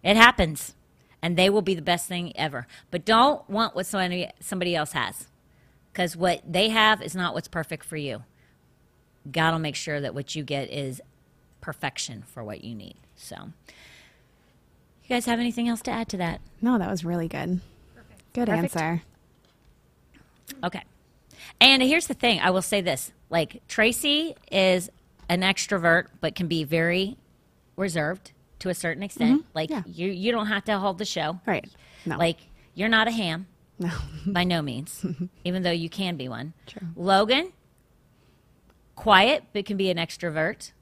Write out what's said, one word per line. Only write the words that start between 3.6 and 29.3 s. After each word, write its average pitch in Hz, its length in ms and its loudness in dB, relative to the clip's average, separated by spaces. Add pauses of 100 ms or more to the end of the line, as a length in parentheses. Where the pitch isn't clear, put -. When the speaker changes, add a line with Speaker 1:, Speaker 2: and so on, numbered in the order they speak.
Speaker 1:
what 175 120 -2
somebody, 180 420 -2 (120)
somebody 180 340 -2
else 151 180 -2
has, - 360 -4 (640)
'cause 170 240 -2
what 175 240 0 (100)
they 185 200 2
have 214 320 4
is - 120 -10
not 180 200 -2
what's 165 140 -6
perfect 160 360 -8
for - 120 -10
you. 131 280 -6 (1040)
God'll 165 280 2
make 151 180 -4
sure 147 240 -6
that 131 140 -6
what 135 200 -8
you 156 100 -6
get 139 260 -4
is 135 300 -6 (600)
perfection - 640 -8
for - 200 -16
what 104 220 -10
you 117 100 -10
need. 98 220 -16 (200)
So, - 200 -18 (1700)
you - 60 -20
guys 240 180 -2
have 233 120 2
anything 240 300 -2
else 233 140 -2
to 262 80 -4
add 226 180 -4
to - 80 -6
that? 170 240 -2 (220)
Speaker 2:
No, 240 160 4
that 185 120 -2
was 170 140 -4
really 170 240 -2
good. 180 320 -4 (340)
Speaker 3:
Perfect. - 380 -20
Speaker 2:
Good 240 160 0
Speaker 1:
Perfect. 175 280 0
Speaker 2:
answer. 165 260 0 (1600)
Speaker 1:
Okay. - 180 -6 (760)
And 262 220 8
here's 302 240 2
the 277 80 -6
thing. 226 260 2
I 175 100 2
will 185 120 0
say 202 180 0
this. 170 320 -4 (160)
Like, - 400 -2
Tracy 285 680 0 (160)
is 185 380 2 (400)
an 175 140 0
extrovert, 180 640 2 (140)
but 160 140 -2
can 175 140 -2
be 160 160 0
very 170 520 0 (600)
reserved 175 560 -4 (280)
to 180 100 -6
a 175 40 -2
certain 165 280 -6
extent. 240 400 2